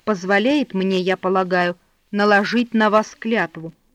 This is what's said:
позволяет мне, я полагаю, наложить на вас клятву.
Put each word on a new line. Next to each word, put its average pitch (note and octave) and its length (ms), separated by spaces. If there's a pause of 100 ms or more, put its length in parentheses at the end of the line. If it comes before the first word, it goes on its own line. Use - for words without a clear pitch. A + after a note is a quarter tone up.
позволяет G#3 680
мне, F#3+ 260
я F#3 180
полагаю, F#3 580 (360)
наложить G#3 600
на A3 160
вас G#3+ 280
клятву. E3 560 (220)